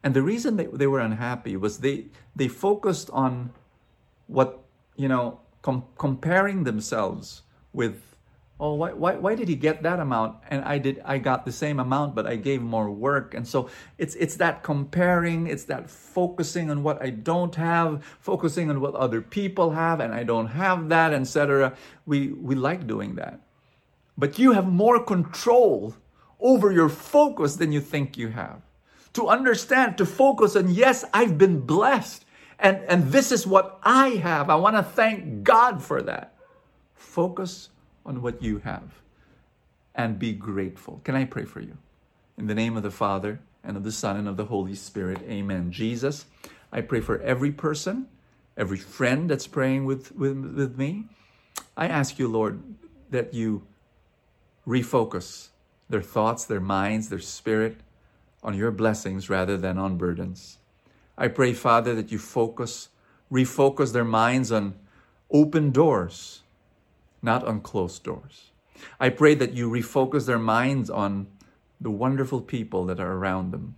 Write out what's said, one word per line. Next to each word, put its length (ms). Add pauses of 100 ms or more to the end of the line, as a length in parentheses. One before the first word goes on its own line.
And 120
the 80
reason 340
they, 120
they 200
were 140
unhappy 560
was 220
they, 260 (300)
they 120
focused 640
on 420 (760)
what, 360 (320)
you 140
know, 320 (200)
com-, 260 (100)
comparing 680
themselves 800 (320)
with, 420 (440)
"Oh, 140
why, 200
why, 240
why 180
did 140
he 60
get 280
that 160
amount 380 (120)
and 140
I 160
did, 260
I 140
got 260
the 60
same 280
amount, 360
but 100
I 120
gave 240
more 280
work?" 460
And 120
so 220 (300)
it's, 160
it's 220
that 260
comparing, 840
it's 200
that 260
focusing 800
on 100
what 220
I 80
don't 420
have, 500 (160)
focusing 520
on 100
what 140
other 260
people 500
have, 280
and 120
I 120
don't 240
have 420
that, 240
et 120
cetera. 500 (320)
We, 220
we 260
like 320
doing 280
that. 260 (760)
But 220
you 140
have 120
more 380
control 880 (460)
over 320
your 180
focus 680
than 140
you 100
think 360
you 120
have. 320 (520)
To 140
understand, 720
to 60
focus 500
on, 180
"Yes, 400
I've 240
been 220
blessed, 680 (320)
and, 200 (100)
and 240
this 200
is 140
what 380
I 280
have. 380
I 60
wanna 260
thank 600
God 400
for 180
that." 320 (640)
Focus 720 (360)
on 160
what 200
you 180
have 420 (920)
and 240
be 160
grateful. 720
Can 120
I 100
pray 200
for 140
you? 180 (600)
In 100
the 80
name 220
of 60
the 80
Father, 480 (240)
and 120
of 80
the 80
Son, 260
and 100
of 100
the 80
Holy 300
Spirit, 480
amen. 480
Jesus, 540 (460)
I 100
pray 200
for 200
every 300
person, 560 (480)
every 220
friend 520
that's 180
praying 380
with, 300
with, 220 (180)
with 220
me. 280 (720)
I 120
ask 300
you, 100
Lord, 360 (480)
that 220
you 320 (1040)
refocus 840 (400)
their 120
thoughts, 440
their 160
minds, 480
their 100
spirit 580 (640)
on 100
your 180
blessings 580
rather 280
than 200
on 200
burdens. 600 (600)
I 100
pray, 260
Father, 420
that 160
you 80
focus, 720 (420)
refocus 600
their 120
minds 460
on 240 (560)
open 400
doors, 720 (800)
not 240
on 160
closed 440
doors. 480 (480)
I 100
pray 260
that 160
you 200
refocus 560
their 100
minds 500
on 380 (560)
the 80
wonderful 520
people 440
that 140
are 140
around 380
them. 260